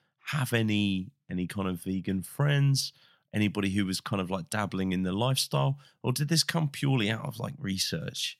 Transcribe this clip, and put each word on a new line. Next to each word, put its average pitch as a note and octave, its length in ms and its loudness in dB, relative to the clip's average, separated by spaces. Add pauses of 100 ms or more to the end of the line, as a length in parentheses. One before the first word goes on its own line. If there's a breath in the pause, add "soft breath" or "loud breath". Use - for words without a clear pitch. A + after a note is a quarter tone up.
(240)
have B2+ 280 -2
any, G#2 600 2 (180)
any F#2 160 -2
kind F#2+ 220 -4
of F2+ 160 -4
vegan F#2+ 380 -2
friends, C#3 720 2 (400 soft breath)
anybody G#2 380 2
who G2+ 140 2
was F#2 160 0
kind G2 220 -2
of, F2 80 -4
like, F#2 180 -4
dabbling F#2+ 420 0
in F#2 120 2
the F#2 100 0
lifestyle, C3+ 640 0 (240 loud breath)
or B2 100 2
did C#3+ 160 -2
this E3 140 4
come E3 240 0
purely C3+ 440 2
out A2+ 160 -4
of, - 120 -8
like, G#2 200 -4
research? - 800 -4